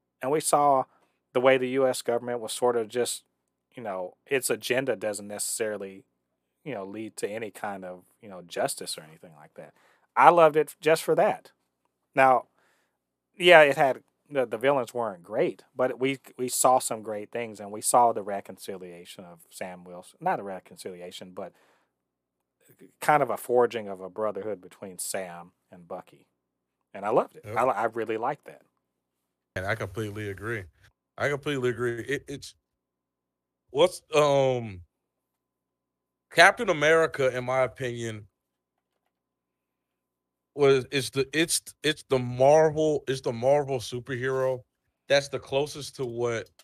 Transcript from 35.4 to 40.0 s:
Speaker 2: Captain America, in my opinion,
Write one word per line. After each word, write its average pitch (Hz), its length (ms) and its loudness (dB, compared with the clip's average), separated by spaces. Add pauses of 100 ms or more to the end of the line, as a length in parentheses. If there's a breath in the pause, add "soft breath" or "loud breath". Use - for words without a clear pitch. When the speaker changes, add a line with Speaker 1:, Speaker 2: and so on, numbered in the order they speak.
Speaker 2:
Captain 202 380 4
America, 151 640 2
in 127 100 -6
my 131 160 0
opinion, 117 680 -6 (2250)